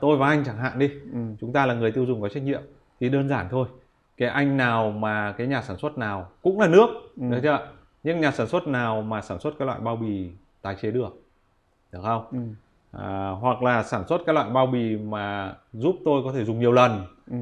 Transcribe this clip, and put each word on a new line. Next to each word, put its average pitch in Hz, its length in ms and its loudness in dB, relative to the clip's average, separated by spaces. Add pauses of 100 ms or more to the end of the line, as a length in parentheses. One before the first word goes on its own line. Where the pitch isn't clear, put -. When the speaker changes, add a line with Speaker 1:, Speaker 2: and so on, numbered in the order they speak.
Speaker 1:
tôi 147 160 4
và 135 120 4
anh 147 160 4
chẳng 113 140 -6
hạn 123 200 -4
đi, 139 120 4 (220)
Speaker 2:
Ừ. 123 60 -6 (220)
Speaker 1:
chúng 113 120 -8
ta 139 140 4
là 123 80 2
người 117 180 0
tiêu 127 140 0
dùng 117 160 -2
có 101 60 -2
trách 139 140 -8
nhiệm 135 200 -4 (380)
thì 123 80 0
đơn 139 200 2
giản 117 220 -2
thôi. 127 160 0 (500)
Cái 123 120 0
anh 139 280 2
nào 117 340 2
mà, 107 480 -2
cái 117 80 -4
nhà 131 160 -2
sản 95 140 -8
xuất 147 220 -6
nào 101 300 -6 (140)
cũng 196 180 2
là 196 80 6
nước, 196 200 10 (280)
Speaker 2:
Ừ. 123 140 -4
Speaker 1:
được 123 120 0
chưa 151 100 2
ạ? 139 80 2 (420)
Nhưng 165 180 -2
nhà 147 100 2
sản 120 160 -2
xuất 175 200 0
nào 120 360 0
mà 107 180 -4
sản 92 200 -8
xuất 147 180 -4
cái 139 80 -2
loại - 140 -4
bao 117 160 -4
bì 101 340 -4 (320)
tái 98 180 -6
chế 110 100 -2
được, 117 320 -4 (720)
được 90 100 -14
không? 110 300 -2
Speaker 2:
Ừ. 127 60 -6 (540)
Speaker 1:
À, 98 380 -6
hoặc 120 320 -2
là 123 200 4
sản 104 260 -4
xuất 170 180 0
cái 160 80 2
loại 120 160 0
bao 131 160 4
bì 117 300 0
mà 101 580 -6 (180)
giúp 143 320 0
tôi 143 200 2
có 131 80 -4
thể 127 120 -2
dùng 113 140 -2
nhiều 120 140 4
lần, 117 340 4 (240)
Speaker 2:
Ừ. 123 100 -8